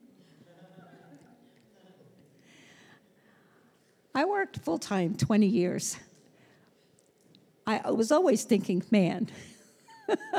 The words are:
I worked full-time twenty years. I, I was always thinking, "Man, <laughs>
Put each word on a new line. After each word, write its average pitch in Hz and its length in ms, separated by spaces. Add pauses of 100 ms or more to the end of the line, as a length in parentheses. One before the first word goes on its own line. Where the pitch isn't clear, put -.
(4000)
I 277 100
worked 392 340
full-time 190 560
twenty 214 320
years. - 500 (1700)
I, 214 180
I - 60
was 226 200
always 302 320
thinking, 190 480
"Man, 185 360 (800)
<laughs> - 0 (320)